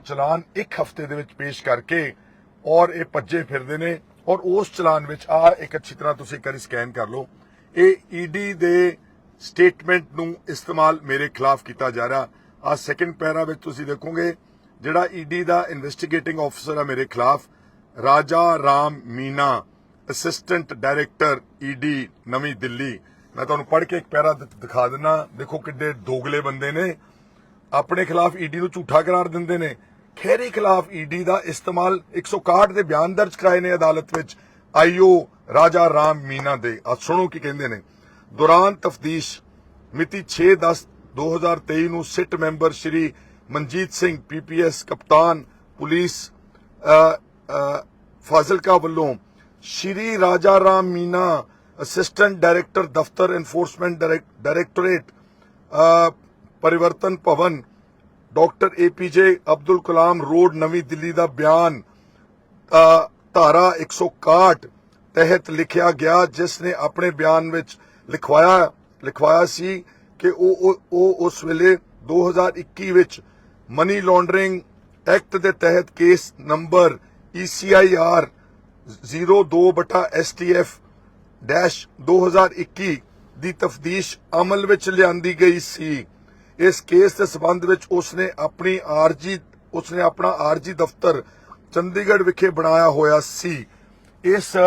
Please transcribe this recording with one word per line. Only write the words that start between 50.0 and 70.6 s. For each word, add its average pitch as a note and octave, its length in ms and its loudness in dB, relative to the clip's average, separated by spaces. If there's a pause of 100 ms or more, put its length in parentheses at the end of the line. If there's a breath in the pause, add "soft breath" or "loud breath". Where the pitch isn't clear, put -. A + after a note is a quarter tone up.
ਰਾਜਾ F#3 400 4
ਰਾਮ F#3+ 260 4
ਮੀਨਾ, F3 580 -2 (380 soft breath)
ਅਸਿਸਟੈਂਟ F#3+ 540 0
ਡਾਇਰੈਕਟਰ F3 500 0
ਦਫ਼ਤਰ D#3 480 -2
ਐਨਫੋਰਸਮੈਂਟ E3+ 640 -6
ਡਾਇਰੈਕ-, D#3+ 440 -4
ਡਾਇਰੈਕਟੋਰੇਟ, F3 680 -2
ਅ, - 1000 0 (500)
ਪਰਿਵਰਤਨ E3+ 560 0
ਭਵਨ, D#3+ 460 0 (720)
ਡਾਕਟਰ E3+ 440 2
ਏ F3 100 4
ਪੀ F3+ 200 -6
ਜੇ F#3 280 4 (160)
ਅਬਦੁਲ D#3 280 0
ਕਲਾਮ E3+ 420 2
ਰੋਡ D#3+ 320 2
ਨਵੀਂ D#3+ 280 -4
ਦਿੱਲੀ D#3 300 -8
ਦਾ E3+ 140 0
ਬਿਆਨ, D3+ 560 2
ਅ, - 1300 2 (240)
ਧਾਰਾ E3+ 440 4
ਇੱਕ D#3+ 140 -10
ਸੌ - 140 -4
ਇਕਾਹਠ E3+ 600 2 (480)
ਤਹਿਤ E3 360 2
ਲਿਖਿਆ E3 420 0
ਗਿਆ, D#3+ 340 2
ਜਿਸ D#3+ 360 -6
ਨੇ F3+ 100 -4
ਆਪਣੇ D#3+ 380 -4
ਬਿਆਨ D#3+ 400 0
ਵਿੱਚ E3 280 -10 (300 soft breath)
ਲਿਖਵਾਇਆ, E3 640 4 (320)
ਲਿਖਵਾਇਆ D3+ 400 2
ਸੀ F3+ 400 -6 (340 soft breath)
ਕਿ F3+ 100 0
ਉਹ, F3+ 280 2
ਉਹ, F#3 260 0 (100)